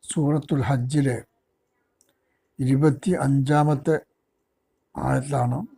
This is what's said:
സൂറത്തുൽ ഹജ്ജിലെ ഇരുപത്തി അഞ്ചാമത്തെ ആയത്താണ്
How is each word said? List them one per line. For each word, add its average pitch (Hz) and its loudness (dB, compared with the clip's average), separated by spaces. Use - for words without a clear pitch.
സൂറത്തുൽ 147 -2
ഹജ്ജിലെ 131 0
ഇരുപത്തി 147 2
അഞ്ചാമത്തെ 147 2
ആയത്താണ് 131 -2